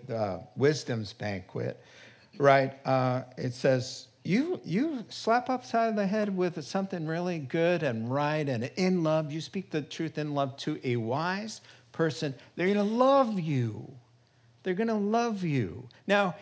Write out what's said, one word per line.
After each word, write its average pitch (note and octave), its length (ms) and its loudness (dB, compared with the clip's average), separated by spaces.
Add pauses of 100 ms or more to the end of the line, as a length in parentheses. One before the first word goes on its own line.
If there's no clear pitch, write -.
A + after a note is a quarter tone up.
uh, G#2 300 -2 (160)
wisdom's B2+ 580 0
banquet, G#2 720 -6 (540)
right? C3+ 360 6 (120)
Uh, B2+ 380 2 (140)
it B2+ 160 -4
says, - 540 0 (160)
"You, C#4 400 0
you B3 460 -2
slap B3 400 0
upside A#3 460 0
the G3+ 120 0
head G3+ 280 0
with F3 280 -2
something F#3 440 -4
really E3+ 320 -2
good E3 440 2
and A#2 280 -2
right D3 360 0
and B2 300 -2
in F#3 260 2
love. D#3 280 2
You D#3+ 100 -6
speak - 300 -8
the D#3 100 0
truth D#3+ 360 -6
in D3+ 160 -4
love C#3 240 0
to D#3 260 -4
a B2 120 0
wise E3 680 -4 (300)
person. D#3 420 -2 (220)
They're F3+ 120 0
gonna G3+ 160 4
love A#3 560 4
you. B2 520 -2 (720)
They're F#3 120 -2
gonna A3 220 0
love G#3+ 460 0
you." A#2 460 -2 (180)
Now, G3 340 2